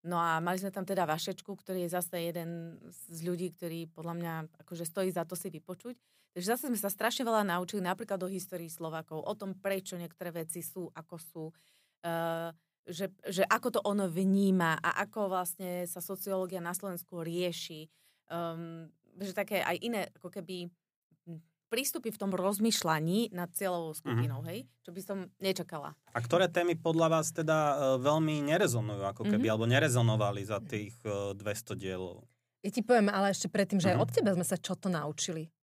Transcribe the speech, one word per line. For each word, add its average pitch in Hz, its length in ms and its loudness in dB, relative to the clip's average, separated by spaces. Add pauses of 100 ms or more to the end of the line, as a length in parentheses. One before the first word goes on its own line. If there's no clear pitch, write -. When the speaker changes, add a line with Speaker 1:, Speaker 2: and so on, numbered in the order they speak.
Speaker 1:
no 175 180 -2
a 165 240 2
mali 180 160 0
sme 190 160 -6
tam 196 80 -4
teda 185 240 2
Vašečku, 165 420 -2
ktorý 185 380 -6
je 170 60 -4
zase 180 280 -4
jeden 170 540 -6 (320)
z 165 140 -14
ľudí, 175 320 -2
ktorý 165 340 -8
podľa 165 300 -8
mňa 170 160 -4 (260)
akože 170 240 -10
stojí 185 260 -2
za 175 140 -2
to 170 160 -6
si 165 160 -10
vypočuť. 185 400 -12 (420)
Takže 180 120 -4
zase 247 180 0
sme 247 80 0
sa 202 160 -2
strašne 220 320 0
veľa 220 240 4
naučili 180 320 0
napríklad 196 400 -2
o 180 100 -4
histórii 180 400 -6
Slovákov, 160 540 -6
o 214 120 -2
tom, 196 200 -8
prečo 190 400 -4
niektoré 170 400 -8
veci 165 240 -6
sú, 170 320 -8
ako 165 260 -16
sú, 165 280 -12 (560)
e, 170 100 -4 (760)
že, 180 220 -6 (160)
že 190 240 2
ako 240 240 2
to 220 100 2
ono 202 280 2
vníma 190 680 6
a - 240 0
ako 208 300 -2
vlastne 180 560 -2
sa 175 140 -8
sociológia 185 580 -4
na 170 140 -4
Slovensku 180 500 -6
rieši. 170 640 -4 (420)
Ehm, 165 640 -6 (240)
že 190 180 -8
také 196 300 0
aj 180 160 0
iné, 220 340 -2
ako - 200 -16
keby, 180 340 -8 (1000)
prístupy 269 400 -2
v 214 80 -8
tom 196 160 -2
rozmýšľaní 185 960 2
nad 175 220 -8
cieľovou 175 400 -2
skupinou, 120 480 -2
Speaker 2:
Mhm. 160 80 -6
Speaker 1:
hej? 185 100 -6 (220)
Čo - 100 -16
by 175 100 -10
som 196 180 -6 (180)
nečakala. 170 560 -2 (160)
Speaker 2:
A - 100 -2
ktoré 170 300 4
témy 175 260 2
podľa 165 360 4
vás 160 200 4
teda, 156 280 2
e, 147 160 4 (260)
veľmi 151 420 4
nerezonujú, 120 640 2
ako 101 200 -4
keby, 104 180 4
Speaker 1:
Mhm. 113 80 4
Speaker 2:
alebo 110 140 2
nerezonovali 117 760 4
za 101 180 -2
tých, 104 440 -6
e, 107 80 -2 (220)
dvesto 104 420 -6
dielov? 92 480 -6 (340)
Speaker 3:
Ja 208 140 -6
ti - 80 -2
poviem, 220 280 6
ale 196 220 4
ešte 190 180 -2
predtým, 190 280 2
že 180 160 6
aj - 40 4
Speaker 2:
Mhm. 202 60 4
Speaker 3:
od 233 80 2
teba 302 220 4
sme 175 120 2
sa 185 120 0
čo - 180 -4
to - 140 -4
naučili. 156 640 -4 (100)